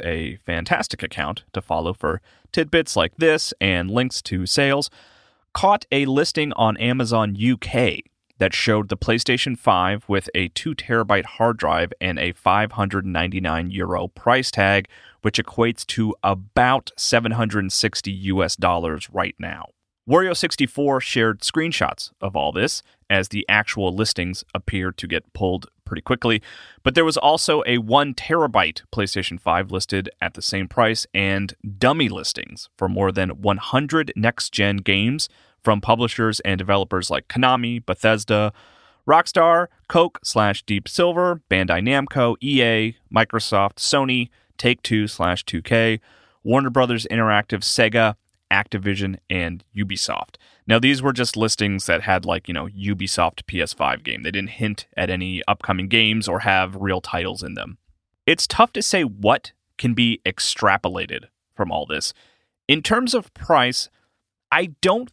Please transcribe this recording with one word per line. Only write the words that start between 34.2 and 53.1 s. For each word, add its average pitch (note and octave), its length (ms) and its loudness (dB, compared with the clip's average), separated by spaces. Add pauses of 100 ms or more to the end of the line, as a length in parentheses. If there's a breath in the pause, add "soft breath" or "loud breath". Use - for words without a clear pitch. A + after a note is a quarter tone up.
games G2+ 540 0 (340 soft breath)
from G#2 160 4
publishers A2+ 600 0
and F#2+ 180 0
developers F#2+ 520 0
like C#2+ 160 -4
Konami, A#2+ 580 0
Bethesda, G#2+ 680 2 (520 soft breath)
Rockstar, E3+ 600 4 (220)
Coke E3+ 340 2
slash G#2 400 0
Deep G2+ 260 -4
Silver, F3 640 0
Bandai F#2 320 2
Namco, C3 580 0
E C3+ 220 2
A, A2+ 340 2 (160)
Microsoft, G#2+ 640 0
Sony, B2+ 500 0 (300)
Take-Two A#2 500 0
slash F2 360 -2
two E2+ 180 -6
K, A2+ 360 2 (460 soft breath)
Warner B2+ 260 2
Brothers A#2+ 400 2
Interactive, G#2+ 520 2
Sega, A2 520 2 (340)
Activision, G2 680 0 (120)
and F2 360 -4 (120)
Ubisoft. F#2+ 600 -6 (320 soft breath)
Now, A2+ 100 6
these C3 240 2
were C#3 100 2
just B2 240 -2
listings G#2 500 0
that E2+ 160 2
had, F#2 220 0
like, F2 220 -4
you - 80 -6
know, D#2+ 140 -6
Ubisoft F#2+ 800 -2